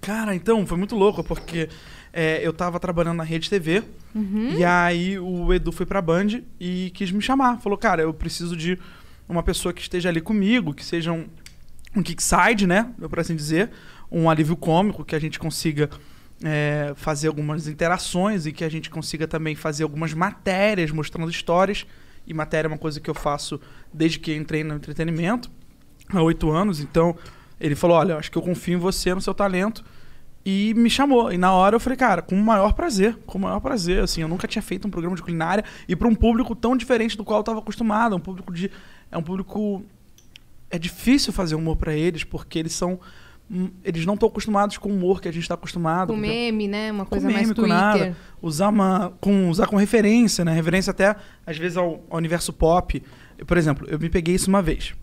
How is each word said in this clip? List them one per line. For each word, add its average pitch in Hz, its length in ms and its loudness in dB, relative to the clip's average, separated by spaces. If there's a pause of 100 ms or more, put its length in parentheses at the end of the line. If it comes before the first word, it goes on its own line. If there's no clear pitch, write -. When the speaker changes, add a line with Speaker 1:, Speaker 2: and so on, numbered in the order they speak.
Speaker 1:
Cara, 214 340 -4
então, 214 320 2
foi 170 120 -2
muito 202 160 -2
louco, 202 300 2
porque, 165 440 -6 (440)
é, 160 300 0
eu 165 100 0
tava 175 260 -4
trabalhando 170 400 0
na 160 60 -4
Rede 165 260 -4
T 202 80 2
V, 170 240 0 (320)
Speaker 2:
Uhum. 214 420 -2
Speaker 1:
e 175 80 4
aí 175 540 2
o 180 340 0
Edu 175 200 2
foi 185 120 -4
pra 196 160 -2
Band 196 420 0 (160)
e 180 360 -4
quis 190 180 -6
me 208 80 0
chamar. 247 400 2
Falou, 202 160 -2
"Cara, 185 260 2
eu 160 120 0
preciso 170 420 -6
de 175 220 -2 (500)
uma 170 140 -2
pessoa - 300 0
que - 100 -10
esteja 180 260 -2
ali 165 120 2
comigo, 202 520 2
que - 120 -12
seja 170 280 -4
um, 165 140 -6 (680)
um 190 80 0
kickside, 196 640 2
né? 214 240 4 (200)
Por 165 100 -4
assim 160 160 -2
dizer, 160 340 0 (400)
um 165 200 4
alívio 160 260 2
cômico, 170 480 2
que - 100 -6
a 156 40 0
gente 151 200 -4
consiga, 151 520 -2 (520)
é, 147 540 -2
fazer 156 320 -2
algumas 151 400 -4
interações 175 760 -2
e 156 60 -6
que - 120 -6
a 160 60 -2
gente 156 180 -8
consiga 156 400 -6
também 156 260 -4
fazer 156 280 -4
algumas 156 320 -4
matérias 185 760 0
mostrando 156 400 -6
histórias." 185 540 0 (420)
E 160 60 -12
matéria 156 360 -2
é - 20 -2
uma 151 80 -8
coisa 156 220 -6
que 156 100 -10
eu 151 40 -4
faço 147 460 -4 (320)
desde 160 260 0
que 160 160 -6
entrei 156 280 -4
no 156 120 -6
entretenimento, 160 760 -4 (600)
há 185 120 2
oito 165 280 2
anos. 175 300 2
Então, 165 360 2 (440)
ele 147 140 0
falou, 170 220 6
"Olha, 170 160 4
eu 156 60 -2
acho - 120 -8
que - 80 -2
eu 165 40 -2
confio 175 340 -2
em 180 40 0
você, 185 340 0
no 190 60 -2
seu - 140 -2
talento." 196 500 0 (600)
E 196 300 0
me 233 140 6
chamou. 240 440 4
E 180 60 -2
na 180 140 6
hora 190 240 6
eu 233 40 4
falei, 254 160 -2
"Cara, 214 260 2
com - 120 -4
o 202 80 4
maior 214 300 4
prazer, 226 440 2 (100)
com - 120 -10
o - 20 -2
maior 190 200 -2
prazer." 175 420 0
Assim, - 200 -2
eu 160 60 -4
nunca 170 180 -4
tinha - 160 -4
feito 190 240 -6
um 202 40 -4
programa 180 260 -4
de - 60 -10
culinária 170 420 -2 (240)
e 175 80 0
pra 208 120 2
um 226 60 6
público 226 400 4
tão 247 220 0
diferente 226 400 0
do 208 80 -8
qual 214 160 0
eu 208 40 -4
tava 226 140 -4
acostumado. 214 580 0
Um 170 40 -2
público 185 320 -12
de, 180 180 -4 (400)
é 170 80 -6
um 165 40 -4
público, 196 600 -4 (880)
é 175 80 -6
difícil 226 540 2
fazer 170 220 -2
humor 160 220 -2
pra 156 180 -2
eles, 160 300 -2
porque - 340 -8
eles 160 140 -4
são, 180 260 -4 (520)
hum, 185 180 -4 (160)
eles 165 220 -2
não 202 100 2
tão 226 120 4
acostumados 208 500 0
com 208 120 -8
o 208 40 0
humor 185 260 2
que - 80 -6
a 165 40 -6
gente 165 140 -6
tá 175 80 -4
acostumado. 175 600 -2
Speaker 2:
Com 214 40 -2
Speaker 1:
Então, 214 120 -2
Speaker 2:
meme, 226 380 0
né? 214 240 -4
Uma 202 120 -4
Speaker 1:
com - 60 -10
Speaker 2:
coisa 196 160 0
Speaker 1:
meme, 220 160 2
Speaker 2:
mais 226 100 2
Speaker 1:
com 214 140 2
nada. 196 320 4
Speaker 2:
Twitter. 185 180 0 (240)
Speaker 1:
Usar 170 280 0
uma, 190 520 4
com, 196 300 4
usar 165 160 2
com 208 100 0
referência, 208 680 4
né? 160 80 2
Referência 170 380 2
até, 196 220 4 (320)
às 156 120 -8
vezes, 170 180 -4
ao, 170 320 -2
ao 170 80 -6
universo 165 380 -2
pop. 160 480 2 (340)
Eu, - 80 -16
por 170 140 2
exemplo, 151 320 0
eu 156 80 -4
me 165 100 -2
peguei 175 280 0
isso - 120 0
uma 196 140 4
vez. 160 400 -2